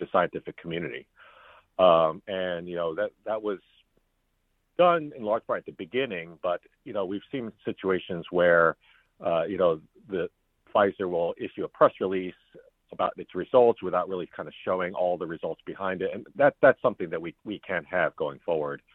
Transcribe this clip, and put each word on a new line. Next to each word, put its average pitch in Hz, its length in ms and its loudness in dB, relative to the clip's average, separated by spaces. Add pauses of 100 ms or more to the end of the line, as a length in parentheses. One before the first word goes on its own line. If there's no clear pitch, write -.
the 87 100 -6
scientific 85 460 -2
community. 80 500 -8 (720)
Um, 82 480 4
and, 92 400 -6
you 87 100 -8
know, 85 180 -4
that, 101 160 -4 (160)
that 110 160 -6
was 104 160 -4 (1200)
done 170 360 4
in 131 80 -14
large 107 240 -2
part 113 120 -2
at - 80 -12
the - 60 -14
beginning, 90 680 -6
but, 87 200 -2 (220)
you 123 100 -14
know, 98 100 -2
we've 95 160 -6 (100)
seen 117 220 -8 (140)
situations 92 640 -4
where, 85 460 6 (460)
uh, 85 200 0
you 92 160 -4
know, 82 240 4 (260)
the 90 220 -4 (440)
Pfizer 98 360 2
will 85 260 -2
issue - 280 -8
a 78 40 -6
press - 320 4
release 92 320 -4 (600)
about - 240 -2
its - 180 -14
results 117 480 4
without 90 240 -2
really 90 300 -6
kind 87 100 -10
of - 60 -16 (140)
showing 92 260 -2
all 90 240 0
the 82 100 -6
results 80 380 -8
behind 92 380 -6
it. - 100 -2
And 98 140 -10 (100)
that, 143 240 4
that's 139 220 6
something 104 260 -2
that 82 140 -6
we, 85 200 -10
we 104 240 -10
can't 87 200 -4
have 87 300 0
going 71 280 -6
forward, 73 380 -4 (120)